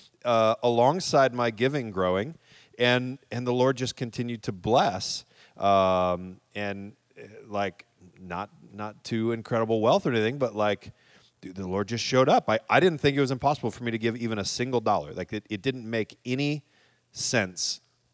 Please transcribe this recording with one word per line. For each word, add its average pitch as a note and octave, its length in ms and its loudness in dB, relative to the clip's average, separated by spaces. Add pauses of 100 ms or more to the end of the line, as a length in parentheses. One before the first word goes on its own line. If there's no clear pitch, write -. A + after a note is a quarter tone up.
(260)
uh, A2+ 360 4
alongside C3 720 4
my A#2+ 180 0
giving A#2+ 420 -2
growing, F#2+ 420 0 (440)
and, B2 400 0 (120)
and B2 160 -4
the B2 80 0
Lord B2+ 240 2
just B2 180 -4
continued A#2+ 460 -6
to A2+ 100 -6
bless, G#2 720 0 (320)
um, F#2 840 2 (160)
and, G2+ 380 -8 (260)
uh, B2 40 -18 (260)
like, G2+ 380 -4 (340)
not, F#2 300 -8 (220)
not G#2 320 -12
too A2+ 260 -2
incredible A2+ 500 0
wealth C#3+ 260 4
or D3+ 40 0
anything, A#2 280 0
but, A#2 180 -2
like, G#2 340 -2 (500)
dude, F#2 140 -16
the F#2+ 140 -8
Lord G2 180 -2
just A2+ 160 -6
showed C3 260 4
up. B3+ 220 4
I, A2 80 2 (100)
I B2 120 6
didn't E3+ 180 2
think C#3+ 180 2
it C#3+ 40 0
was C3 100 2
impossible C3+ 400 0
for A#2+ 140 -12
me A#2 80 -2
to A2+ 60 -4
give A2+ 180 0
even A2+ 240 -4
a F#2+ 40 -2
single B2 360 -2
dollar. F#2+ 320 0
Like, F2+ 200 -8
it, G#2+ 160 -6
it G#2 140 -6
didn't B2+ 260 -4
make A2+ 360 -4
any C#3+ 400 -4 (480)
sense - 680 -4 (340)